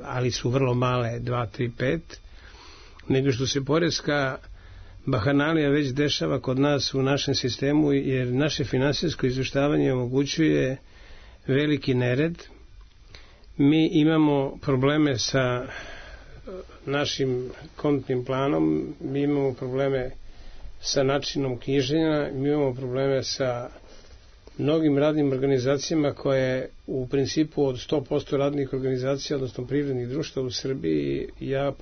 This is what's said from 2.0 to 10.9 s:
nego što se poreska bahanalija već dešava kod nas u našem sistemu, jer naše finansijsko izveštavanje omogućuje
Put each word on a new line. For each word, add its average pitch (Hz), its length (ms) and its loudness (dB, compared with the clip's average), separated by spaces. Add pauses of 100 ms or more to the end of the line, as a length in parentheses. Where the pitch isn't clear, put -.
nego 135 240 4
što 127 140 0
se 135 200 -2
poreska 147 720 0 (680)
bahanalija 143 640 2
već 143 240 2
dešava 147 460 0
kod 131 200 -2
nas 143 340 2
u 135 80 0
našem 135 320 2
sistemu, 143 580 2
jer 135 360 2
naše 135 360 0
finansijsko 139 600 0
izveštavanje 139 680 2
omogućuje 135 840 0 (720)